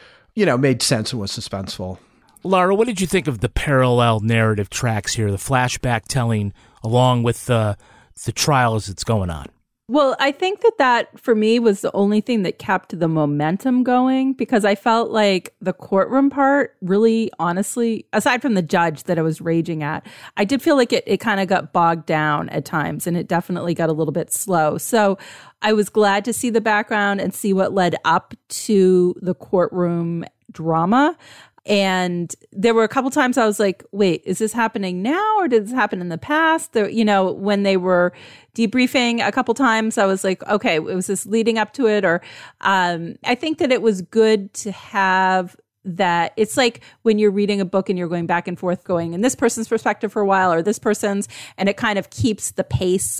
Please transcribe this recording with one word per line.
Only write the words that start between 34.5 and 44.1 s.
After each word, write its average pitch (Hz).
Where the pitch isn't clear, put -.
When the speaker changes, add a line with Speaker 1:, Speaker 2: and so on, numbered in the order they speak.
Speaker 3:
happening 202
now 381
or 359
did 226
this 220
happen 208
in 175
the 165
past?" 320
There, 214
you 220
know, 196
when 202
they 196
were 180
debriefing 240
a 208
couple 240
times, 226
I 220
was 190
like, 190
"Okay, 202
was 185
this 190
leading 220
up 214
to 262
it?" 208
Or, 175
um, 175
I 254
think 311
that 277
it 233
was 196
good 220